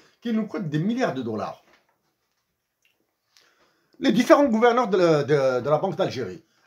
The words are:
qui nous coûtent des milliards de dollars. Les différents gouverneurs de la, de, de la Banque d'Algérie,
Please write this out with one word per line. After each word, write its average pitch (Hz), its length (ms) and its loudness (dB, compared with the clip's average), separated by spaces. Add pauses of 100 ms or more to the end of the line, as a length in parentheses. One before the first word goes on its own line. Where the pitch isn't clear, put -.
(200)
qui 233 120 -6
nous 220 140 -2
coûtent 180 220 -8
des 151 100 -4
milliards 208 360 -2
de 131 80 -8
dollars. 107 400 -8 (2250)
Les - 140 0
différents 277 320 4
gouverneurs 233 440 2
de 196 80 0
la, 160 280 2
de, 131 380 0
de 139 80 -4
la 147 80 2
Banque 190 180 -4
d'Algérie, 110 480 -6 (220)